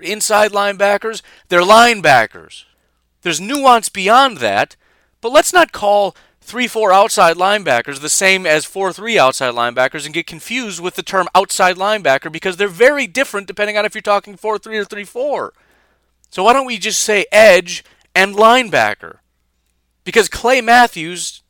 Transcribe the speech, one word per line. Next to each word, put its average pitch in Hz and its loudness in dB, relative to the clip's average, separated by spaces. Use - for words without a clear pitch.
inside 208 -2
linebackers. 202 -4
They're 175 2
linebackers. 175 2
There's 165 -6
nuance 247 0
beyond 214 0
that, 110 -2
but 233 -8
let's 311 2
not 349 0
call 202 -2
three 233 -8
four 220 0
outside 190 4
linebackers 160 -2
the 151 -10
same 190 0
as 156 0
four 190 -6
three 214 -4
outside 131 0
linebackers 127 -2
and 151 -14
get 165 -8
confused 202 -10
with 175 -8
the - -10
term 185 -2
outside 185 0
linebacker 180 -2
because 165 -8
they're 202 -2
very 247 0
different 202 -6
depending 208 -6
on 208 0
if 208 -6
you're 214 -14
talking 202 -4
four 214 -6
three 220 -10
or 202 -4
three 202 -14
four. 240 -8
So 185 -4
why 226 6
don't 269 0
we 240 -8
just 190 -6
say 208 -2
edge 196 4
and 190 0
linebacker? 185 0
Because 196 2
Clay 247 -2
Matthews 220 0